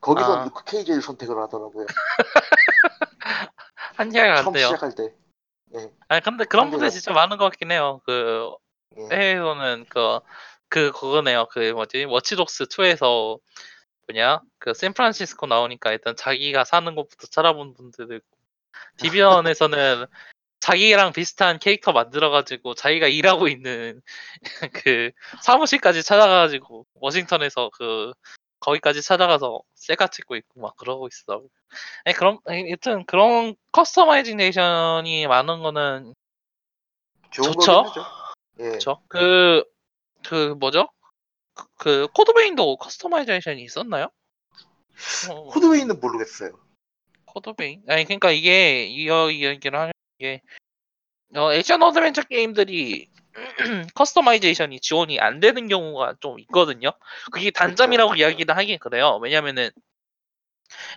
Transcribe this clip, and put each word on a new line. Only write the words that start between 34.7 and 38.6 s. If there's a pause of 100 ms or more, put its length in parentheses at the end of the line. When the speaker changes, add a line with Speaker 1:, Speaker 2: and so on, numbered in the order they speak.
Speaker 2:
많은
거는 (1160)
Speaker 1:
좋은
Speaker 2:
좋죠?
Speaker 1:
거긴
하죠. (540)
예.